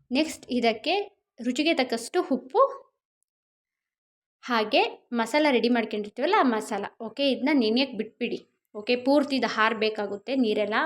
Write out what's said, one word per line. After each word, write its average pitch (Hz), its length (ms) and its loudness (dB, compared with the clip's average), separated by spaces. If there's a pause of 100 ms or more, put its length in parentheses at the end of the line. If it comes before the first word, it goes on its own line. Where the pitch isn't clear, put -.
(100)
ನೆಕ್ಸ್ಟ್ 311 400 -2
ಇದಕ್ಕೆ 247 720 -2 (220)
ರುಚಿಗೆ 294 300 0
ತಕ್ಕಷ್ಟು 254 480 -2
ಉಪ್ಪು, - 360 -2 (1800)
ಹಾಗೆ 247 720 0
ಮಸಾಲ 240 380 2
ರೆಡಿ 240 180 2
ಮಾಡ್ಕೊಂಡಿರ್ತೀವಲ್ಲ 233 680 -2
ಆ 370 40 4
ಮಸಾಲ. 214 420 -2 (160)
ಓಕೆ, 254 300 -2
ಇದನ್ನ 247 220 0
ನೆನೆಯಕ್ಕೆ 254 440 2
ಬಿಟ್ಬಿಡಿ. - 500 -8 (280)
ಓಕೆ, 226 220 -2
ಪೂರ್ತಿ 269 400 2
ಇದು 220 100 0
ಹಾರಬೇಕಾಗುತ್ತೆ 214 920 -2
ನೀರೆಲ್ಲ. 214 380 0 (120)